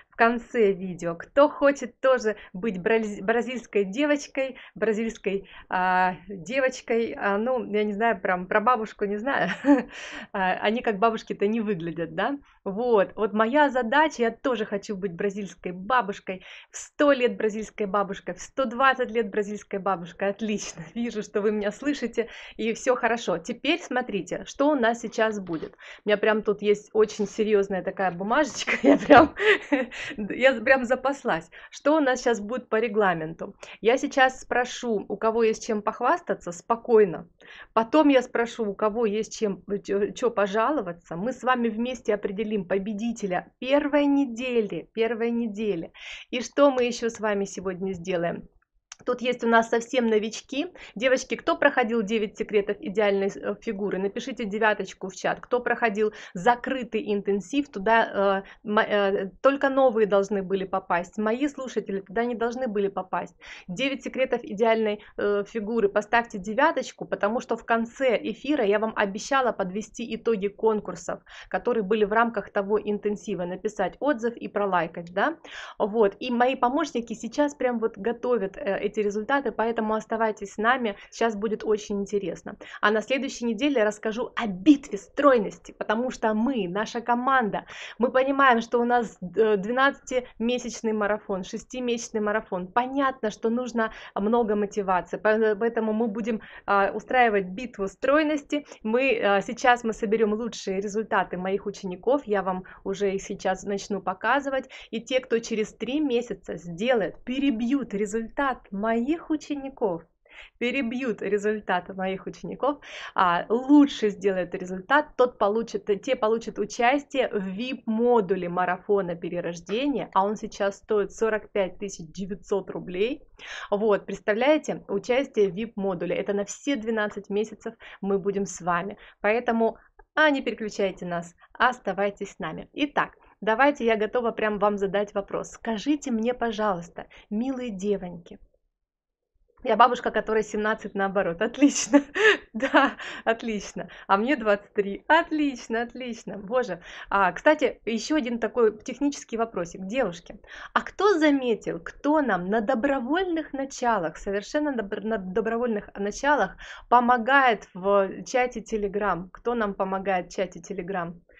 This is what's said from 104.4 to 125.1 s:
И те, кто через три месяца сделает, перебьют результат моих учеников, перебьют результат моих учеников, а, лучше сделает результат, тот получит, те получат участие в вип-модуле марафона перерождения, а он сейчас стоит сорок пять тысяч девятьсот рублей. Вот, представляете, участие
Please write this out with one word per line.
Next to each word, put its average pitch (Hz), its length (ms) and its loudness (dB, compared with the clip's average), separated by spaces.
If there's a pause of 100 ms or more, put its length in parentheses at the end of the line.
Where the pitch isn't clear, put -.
И 226 100 -6
те, 254 180 0
кто 240 200 0
через 220 340 -4
три 247 260 -4
месяца 240 560 -2
сделает, 175 680 -2
перебьют 254 720 0
результат 226 800 -4
моих 233 580 -2
учеников, 269 760 -4 (540)
перебьют 247 640 -2
результат 202 720 -2
моих 190 300 -4
учеников, 190 540 -4 (360)
а, 175 340 4
лучше 262 600 6
сделает 185 460 -2
результат, 185 600 0
тот 247 220 2
получит, 214 520 0 (140)
те 254 120 0
получат 226 440 -2
участие 247 720 0
в 202 140 -2
вип-модуле 220 1080 0
марафона 180 640 0
перерождения, 175 1000 -4
а 190 120 4
он 214 100 -2
сейчас 202 420 -4
стоит 202 340 -2
сорок 214 400 -2
пять 190 260 -2
тысяч 190 340 -10
девятьсот 190 580 -6
рублей. 180 540 -4 (460)
Вот, 202 360 2
представляете, 220 840 0
участие 214 640 0